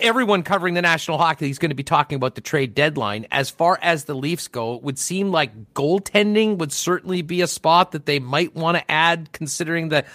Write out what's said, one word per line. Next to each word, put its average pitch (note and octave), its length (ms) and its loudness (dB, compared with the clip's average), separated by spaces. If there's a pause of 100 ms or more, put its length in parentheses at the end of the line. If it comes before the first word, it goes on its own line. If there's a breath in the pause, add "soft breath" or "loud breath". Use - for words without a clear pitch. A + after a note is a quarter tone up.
everyone A3+ 420 2
covering F3+ 320 0
the F3 80 0
National E3 340 0
Hockey D#3+ 280 0
League C#3 60 -2
is C3+ 60 -8
gonna D#3 160 -2
be C#3 100 -6
talking D3 320 0
about B2+ 200 -2
the A2+ 60 -14
trade C3+ 340 -2
deadline. A#2+ 560 0
As C3+ 180 0
far F3 320 2
as E3 220 0
the D3 100 -8
Leafs D3 340 -4
go, A#2 280 -4
it A#2 80 -14
would C#3 160 -6
seem F#3+ 320 -2
like A2 420 -2
goaltending G#3 840 2
would D#3 160 -4
certainly F3+ 500 -2
be F3 180 -2
a E3+ 60 2
spot E3+ 460 2
that D3+ 120 -8
they C#3+ 140 0
might C#3 340 0
wanna D#3+ 340 0
add, E3 440 2
considering D#3+ 580 -4
the D3+ 260 2